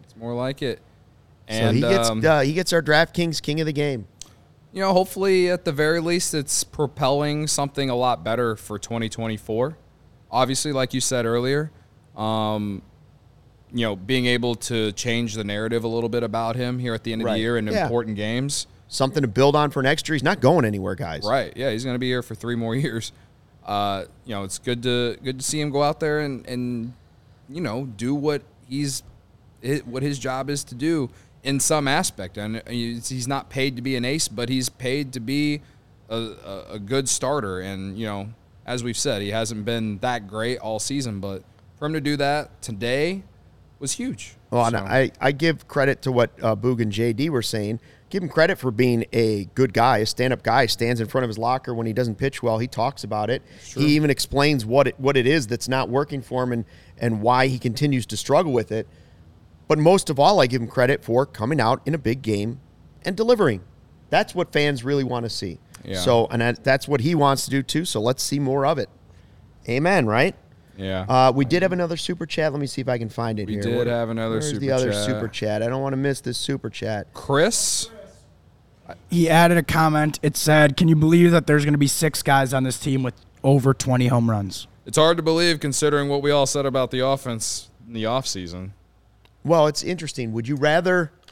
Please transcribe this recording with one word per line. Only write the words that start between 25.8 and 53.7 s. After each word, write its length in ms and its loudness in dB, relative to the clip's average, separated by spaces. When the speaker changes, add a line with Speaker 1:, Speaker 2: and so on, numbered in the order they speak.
Speaker 1:
out 160 0
there 220 -2
and, 260 -8
and, 460 -6
you 140 -10
know, 240 -4
do 300 -4
what 260 -2
he's, 360 -4
hi-, 220 -2
what 160 -6
his 160 -4
job 320 -6
is 140 -4
to 100 -14
do 380 -2
in 160 -2
some 280 0
aspect. 520 -2
And 280 -8
he's, 420 -6
he's 180 -6
not 240 -6
paid 240 -2
to 80 -10
be 120 -2
an 80 -2
ace, 240 -2
but 220 -6
he's 180 0
paid 460 -4
to 60 -8
be 420 -2
a, 80 -6
a, 540 -10
a 80 -10
good 280 -2
starter. 520 -2
And, 400 -8
you 80 -6
know, 220 -6
as 180 -6
we've 140 -4
said, 240 -2
he 80 -4
hasn't 340 -4
been 360 -2
that 280 -4
great 300 -4
all 220 -6
season, 400 -6
but 240 -8
for 80 -8
him 80 -4
to 80 -2
do 160 -2
that 460 -4
today 580 -2
was 140 -8
huge. 420 -8
Speaker 2:
Well, 160 2
and 100 2
Speaker 1:
So 80 -2
Speaker 2:
I, 280 2
I 120 2
give 340 -2
credit 340 0
to 100 -2
what, 200 4
uh, 140 2
Boog 260 0
and 100 0
J 220 0
D 160 -2
were 140 -2
saying. 360 -4
Give 100 -2
him 60 -6
credit 300 2
for 140 -2
being 420 2
a 320 2
good 180 2
guy, 260 4
a 60 0
stand-up 380 -2
guy, 220 4
stands 340 0
in 80 -2
front 160 -2
of 60 -4
his 80 -8
locker 360 -2
when 140 -4
he 60 -4
doesn't 220 -2
pitch 280 -4
well. 160 2
He 80 -2
talks 380 -4
about 240 -2
it. 120 -2
Speaker 1:
Sure. 180 -6